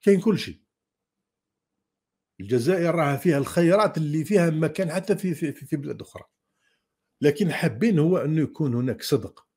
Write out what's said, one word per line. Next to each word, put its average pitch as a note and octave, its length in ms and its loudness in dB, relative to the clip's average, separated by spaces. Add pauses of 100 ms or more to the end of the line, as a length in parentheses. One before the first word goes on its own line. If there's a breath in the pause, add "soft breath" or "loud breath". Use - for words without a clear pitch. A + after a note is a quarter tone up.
كاين G3 200 4
كلشي. D#3+ 420 -2 (1800)
الجزائر D#3 560 0
راها C#3+ 220 0
فيها D#3 200 2
الخيرات E3+ 600 2
اللي D#3 280 -2
فيها F3 240 2
ما D#3 180 -2
كان D#3+ 240 -4
حتى F#3 240 -2
في، F3+ 180 -4
في، D3+ 180 -6
في، C3+ 140 -14
في D#3 120 -6
بلاد C3+ 240 -10
أخرى. - 220 -18 (1000)
لكن D3 300 2
حابين D#3+ 480 0
هو E3+ 180 2
أنه D#3 240 -2
يكون C#3 340 -2
هناك B2 260 -2
صدق - 560 -4